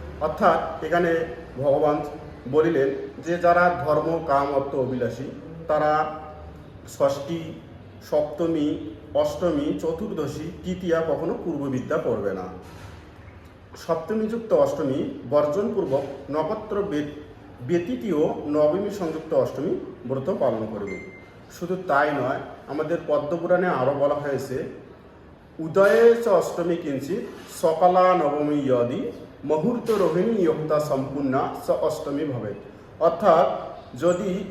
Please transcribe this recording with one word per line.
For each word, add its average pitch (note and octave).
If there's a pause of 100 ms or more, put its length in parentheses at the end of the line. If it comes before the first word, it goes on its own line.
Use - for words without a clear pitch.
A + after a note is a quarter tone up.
(200)
অর্থাৎ D#3+
এখানে E3 (440)
ভগবান D3 (520)
বলিলেন D3+ (380)
যে E3+
যারা F3
ধর্ম, D#3
কাম, C#3+
অর্থ C3+
অভিলাষী B2+ (380)
তারা D3+ (760)
ষষ্ঠী, E3+ (720)
সপ্তমী, D3+ (360)
অষ্টমী, D3+
চতুর্দশী, D#3+ (140)
তৃতীয়া F3
কখনো D#3+
পূর্ব D3+
বিদ্যা C#3
করবে G2+
না। F#2 (1300)
সপ্তমী G#3+
যুক্ত A3+
অষ্টমী D3 (120)
বর্জনপূর্বক D3+ (280)
নক্ষত্র G3+
বে-, D3 (520)
ব্যতীতীয় F3 (300)
নবমী D3+
সংযুক্ত D#3+
অষ্টমী C#3 (320)
ব্রত C3
পালন A2+
করবে। F#2+ (480)
শুধু F3+ (120)
তাই D3
নয়, C3+ (280)
আমাদের D#3
পদ্মপুরাণে F3+
আরও C#3
বলা C#3+
হয়েছে, C#3 (920)
"উদয়ে A3
চ A3+
অষ্টমী E3+
কিঞ্চিত D#3 (420)
সকালা F3+
নবমী D3
যদি B2+ (320)
মুহূর্ত D#3
রোহিণী F#3+
যোক্তা D3+
সম্পূর্ণা C3+ (180)
স -
অষ্টমী C#3+
ভবে।" A2+ (460)
অর্থাৎ E3+ (300)
যদি F3+